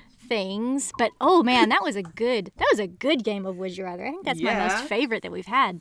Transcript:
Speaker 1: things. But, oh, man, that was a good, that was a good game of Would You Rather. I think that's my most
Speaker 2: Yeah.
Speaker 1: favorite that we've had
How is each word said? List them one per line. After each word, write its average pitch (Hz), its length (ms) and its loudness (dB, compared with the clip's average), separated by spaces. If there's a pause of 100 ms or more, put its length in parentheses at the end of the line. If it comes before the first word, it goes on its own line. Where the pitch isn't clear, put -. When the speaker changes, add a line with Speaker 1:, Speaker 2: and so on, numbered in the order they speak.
(280)
Speaker 1:
things. 220 720 -2
But, 240 140 2 (100)
oh, 339 200 8
man, 233 280 4
that 311 120 2
was 247 140 -2
a 202 60 -4
good, 214 560 -2
that 523 120 2
was 226 80 4
a 208 100 -2
good 240 360 0
game 202 220 -4
of 185 100 -6
Would 185 220 -8
You 196 60 -8
Rather. 180 200 -8
I 240 60 -6
think 339 160 -8
that's 254 160 -4
my 220 100 0
most 190 200 0 (100)
Speaker 2:
Yeah. 285 40 -8
Speaker 1:
favorite 226 360 -2
that 180 100 -10
we've 180 140 -10
had 233 340 0